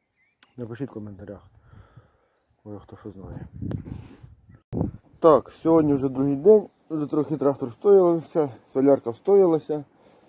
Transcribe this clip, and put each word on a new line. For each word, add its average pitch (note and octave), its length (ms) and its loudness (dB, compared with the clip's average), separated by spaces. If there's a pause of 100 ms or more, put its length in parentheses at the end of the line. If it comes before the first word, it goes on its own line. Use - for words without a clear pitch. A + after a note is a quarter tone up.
(560)
Напишіть A#2+ 340 -12
в - 20 -20
коментарях, G2+ 580 -16 (1120)
може, G#2 140 -16
хто G#2 180 -20
що G#2+ 140 -18
знає. F2+ 360 -16 (1700)
Так, D3+ 320 4 (120)
сьогодні D#3+ 320 2
вже C3+ 140 -2
другий C#3 280 -2
день, G3 320 4 (220)
вже D#3 160 -6
трохи D3+ 300 -4
трактор C3+ 320 -2
встоявся, E3+ 800 2 (240)
солярка C3+ 380 2
встоялася. D#3+ 760 2 (440)